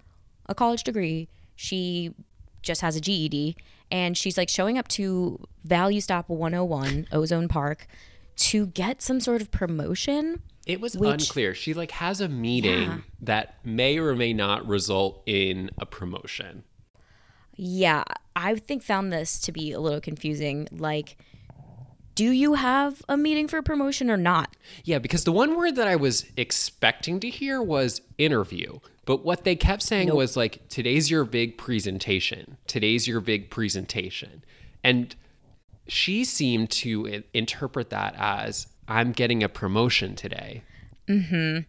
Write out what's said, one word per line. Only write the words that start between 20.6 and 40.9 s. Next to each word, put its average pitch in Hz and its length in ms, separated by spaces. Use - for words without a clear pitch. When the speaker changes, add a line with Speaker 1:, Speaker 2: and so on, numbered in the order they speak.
Speaker 1:
Like, 151 440
do 220 140
you 285 240
have 277 540
a 277 80
meeting 302 300
for 311 160
promotion 277 480
or 214 60
not? 175 400
Speaker 2:
Yeah, 165 160
because 131 260
the 170 80
one 285 240
word 339 200
that 233 100
I 185 100
was 135 300
expecting - 840
to 240 100
hear 269 320
was 135 380
interview. 120 600
But 135 200
what 170 200
they 185 100
kept 180 280
saying 190 260
Speaker 1:
Nope. 156 80
Speaker 2:
was, 131 200
like, 117 320
"Today's 139 420
your 160 140
big 117 340
presentation. 95 1000
Today's 113 400
your 117 140
big 101 300
presentation." 95 920
And 123 320
she 214 380
seemed 120 460
to 110 380
i-, 104 160
interpret 120 560
that 104 280
as, 104 480
"I'm 117 240
getting 117 320
a 98 40
promotion 101 680
today." 110 460